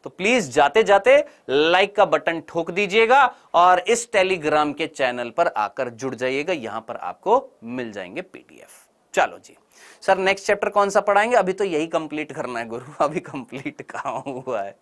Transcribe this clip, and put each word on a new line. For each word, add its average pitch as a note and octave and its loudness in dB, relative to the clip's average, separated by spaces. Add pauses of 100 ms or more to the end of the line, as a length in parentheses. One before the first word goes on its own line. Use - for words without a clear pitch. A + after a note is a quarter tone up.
तो C#3 -12
प्लीज G3 0
जाते C#3+ 4
जाते G3+ 6 (240)
लाइक E3+ 2
का G3+ 6
बटन D#3+ 0
ठोक E3 -6
दीजिएगा A3 2 (200)
और F3+ 6
इस A3+ -2
Telegram D3+ 0
के D#3+ -4
चैनल B2 -4
पर E3+ 0
आकर A2 -4
जुड़ A#2+ -8
जाइएगा, C3+ -4
यहां A2+ -6
पर - -14
आपको G#3 -4 (140)
मिल A#2+ -10
जाएंगे G2 -12
पीडीएफ़। - -20 (280)
चलो G2 0
जी, - -20 (440)
सर F#3+ 2
नेक्स्ट F#3+ -2
चैप्टर G#3 0
कौन G3+ 0
सा G3+ 2
पढ़ाएंगे? G#3 2
अभी F#3+ 2
तो G3+ -2
यही E3 -2
कंप्लीट D3+ -6
करना B2+ -8
है A#2 -8
गुरु, B2 -6
अभी D3 -4
कंप्लीट C#3 -14
कहां C3 -10
हुआ A#2+ -6
है? G2+ -12